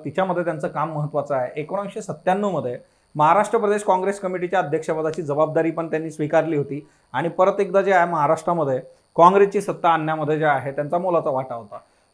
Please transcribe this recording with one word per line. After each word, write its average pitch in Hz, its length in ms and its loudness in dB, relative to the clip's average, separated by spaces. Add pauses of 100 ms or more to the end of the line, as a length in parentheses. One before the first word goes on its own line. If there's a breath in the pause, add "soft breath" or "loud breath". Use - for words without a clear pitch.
तिच्यामध्ये 180 400 -2
त्यांचं 165 240 -4
काम 156 240 -4
महत्त्वाचं 147 420 -4
आहे. 127 220 -2
एकोणीसशे 196 460 -6
सत्त्याण्णव 190 480 -2
मध्ये 127 260 -4 (380 soft breath)
महाराष्ट्र 185 440 4
प्रदेश 208 240 0
काँग्रेस 190 380 0
कमिटीच्या 185 380 -4
अध्यक्षपदाची 156 640 -2
जबाबदारी 156 480 0
पण 165 200 -4
त्यांनी 160 200 -4
स्वीकारली 156 460 0
होती 143 300 -4 (280 soft breath)
आणि 151 140 -2
परत 190 320 2
एकदा 190 220 2
जे 190 100 0
आहे 175 180 4
महाराष्ट्रामध्ये 156 720 0 (360 soft breath)
काँग्रेसची 196 440 6
सत्ता 175 280 -2
आणण्यामध्ये 156 500 0
जे 156 60 0
आहे 139 280 0
त्यांचा 147 260 -2
मोलाचा 170 320 0
वाटा 131 240 -4
होता. 110 240 -14 (360)